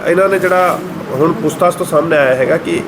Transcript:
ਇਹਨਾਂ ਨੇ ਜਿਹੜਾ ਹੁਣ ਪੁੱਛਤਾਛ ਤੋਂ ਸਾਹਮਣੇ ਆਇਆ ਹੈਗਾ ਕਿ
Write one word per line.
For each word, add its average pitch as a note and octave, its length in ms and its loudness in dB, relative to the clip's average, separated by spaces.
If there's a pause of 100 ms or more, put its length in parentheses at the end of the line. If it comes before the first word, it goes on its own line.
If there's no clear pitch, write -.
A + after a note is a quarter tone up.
ਇਹਨਾਂ F#3 220 2
ਨੇ G3 100 0
ਜਿਹੜਾ F3+ 400 2 (320)
ਹੁਣ D3+ 220 0
ਪੁੱਛਤਾਛ F3 420 0
ਤੋਂ F3+ 100 -6
ਸਾਹਮਣੇ D#3 320 0
ਆਇਆ C3 180 4
ਹੈਗਾ C#3 220 2
ਕਿ E3 300 -4